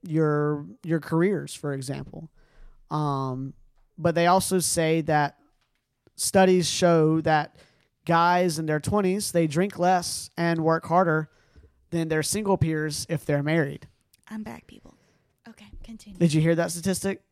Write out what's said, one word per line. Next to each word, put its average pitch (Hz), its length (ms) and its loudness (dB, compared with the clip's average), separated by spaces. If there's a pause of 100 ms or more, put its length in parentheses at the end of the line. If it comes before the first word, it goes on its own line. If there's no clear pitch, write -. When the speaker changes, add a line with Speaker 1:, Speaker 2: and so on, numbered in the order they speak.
Speaker 1:
your, 151 640 -2 (180)
your 160 160 -2
careers, 160 540 0
for 147 180 -8
example. 139 580 -10 (600)
Um, 135 640 -4 (440)
but 160 160 0
they 170 120 2
also 185 320 2
say 165 440 0
that 151 360 0 (800)
studies 185 520 4
show 160 540 4
that 156 340 0 (480)
guys 170 540 2
in 160 80 -4
their 151 140 0
twenties, 196 520 -2
they 170 140 2
drink 175 320 -2
less 175 580 -2
and 170 260 -2
work 165 240 0
harder 165 440 2 (600)
than 165 180 -4
their 156 140 0
single 196 340 0
peers 156 520 -2
if 160 160 -4
they're 143 180 -2
married. 147 460 -2 (400)
Speaker 2:
I'm 214 140 -10
back, 220 240 -16
people. - 280 -20 (540)
Okay, 214 180 -20 (160)
continue. 214 360 -20
Speaker 1:
Did 170 160 4
you 156 60 4
hear 165 140 4
that 170 180 0
statistic? 185 600 -4